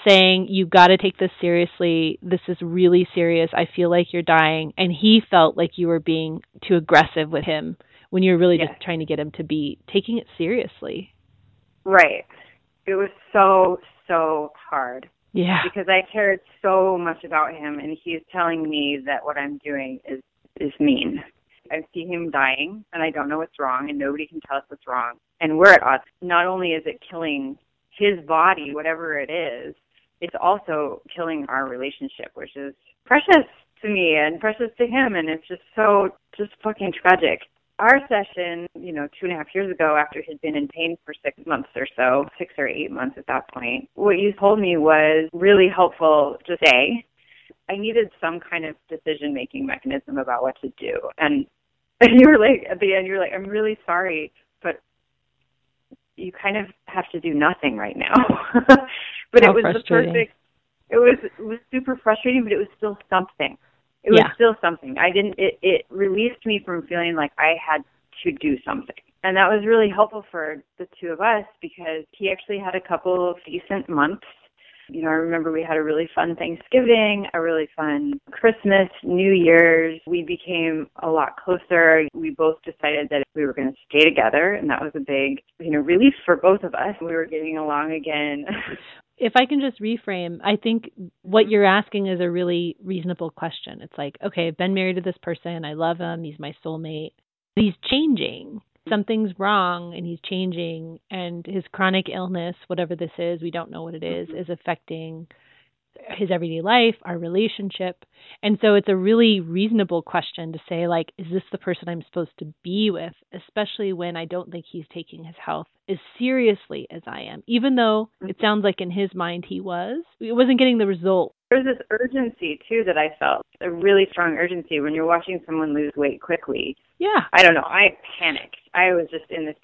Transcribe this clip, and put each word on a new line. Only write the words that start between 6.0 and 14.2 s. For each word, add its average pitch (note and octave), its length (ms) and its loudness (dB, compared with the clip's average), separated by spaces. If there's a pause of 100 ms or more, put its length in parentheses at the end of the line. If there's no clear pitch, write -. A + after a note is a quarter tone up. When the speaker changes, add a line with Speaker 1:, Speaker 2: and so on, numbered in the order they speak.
Speaker 1:
being D#3+ 420 -4 (240)
too G3 80 2
aggressive D#3 560 4
with D3 140 -4
him D#3+ 320 -4 (340)
when F#3 140 2
you're F#3 120 6
really F3 220 6
just E3+ 140 -2
Speaker 2:
Yes. - 100 -18
Speaker 1:
trying E3+ 160 -6
to D#3+ 60 -6
get D3 160 -4
him D3+ 160 -6
to E3 80 -8
be D#3 420 -4
taking A3+ 320 -2
it - 80 -10 (100)
seriously. - 760 -6 (720)
Speaker 2:
Right. E3+ 400 4 (600)
It F#3+ 100 -2
was G3 140 -2 (220)
so, F#3+ 460 6 (300)
so D#3 480 0